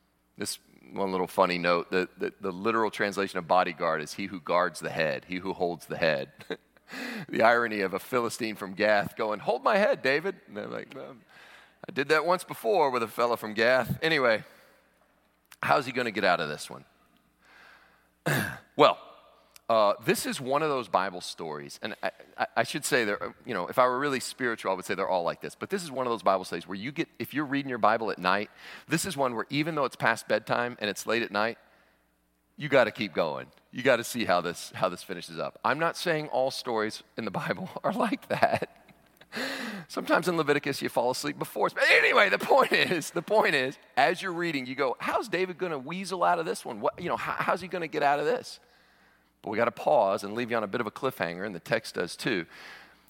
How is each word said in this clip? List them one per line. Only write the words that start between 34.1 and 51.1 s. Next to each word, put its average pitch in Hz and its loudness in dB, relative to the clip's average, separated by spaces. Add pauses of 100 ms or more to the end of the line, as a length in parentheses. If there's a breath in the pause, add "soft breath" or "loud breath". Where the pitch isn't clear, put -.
how 90 4
this, 85 -6
how 95 0
this 87 -6
finishes 85 -12
up. 71 -8
I'm 127 0
not 165 -2
saying 156 -2
all 131 0
stories 110 -4 (160)
in 117 -6
the 101 -4
Bible 92 -6
<laughs> - -6
are - 0
like 233 -2
that. - 0 (1160 loud breath)
Sometimes 247 0
in 170 2
Leviticus, 143 0
you - -2
fall 123 2
asleep 147 -4
before. 180 0
But 247 0
anyway, 269 6
the 196 4
point - 4
is, 156 2
the 170 -4
point 208 4
is, 135 0 (200)
as 160 4
you're 190 -4
reading, 165 -2
you 127 -8
go, 127 0
"How's - -2
David 185 -2
gonna 165 -4
weasel 175 -4
out 175 4
of 165 -4
this 196 -6
one? 110 -8
What, 139 -2
you 170 -4
know, 117 0
how, - -4
how's 175 0
he 180 -12
gonna 170 -6
get 156 -2
out 143 4
of 147 -2
this?" - -4 (840 soft breath)
But 101 -8
we 107 -4
gotta 117 2
pause 107 2
and 101 -8
leave 117 -4
you 120 0
on 110 0
a - -2
bit 113 -2
of 113 -6
a 104 -4
cliffhanger, 92 -4